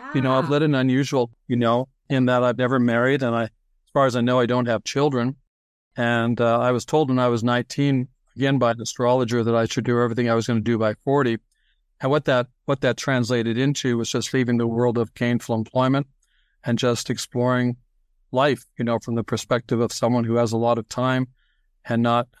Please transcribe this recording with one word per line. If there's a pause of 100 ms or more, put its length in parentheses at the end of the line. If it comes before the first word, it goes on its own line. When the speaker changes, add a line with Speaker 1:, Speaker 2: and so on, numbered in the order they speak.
(140)
Speaker 1:
You
know,
I've
Speaker 2:
Yeah.
Speaker 1:
led
an
unusual, (160)
you
know, (200)
in
that
I've
never
married,
and
I,
as (420)
far
as
I
know,
I
don't
have
children. (600)
And,
uh,
I
was
told
when
I
was
nineteen, (280)
again
by
an
astrologer,
that
I
should
do
everything
I
was
gonna
do
by (100)
forty. (640)
And
what
that, (180)
what
that
translated
into
was
just
leaving
the
world
of
gainful
employment (580)
and
just
exploring (560)
life, (100)
you
know,
from
the
perspective
of
someone
who
has
a
lot
of
time (560)
and
not (120)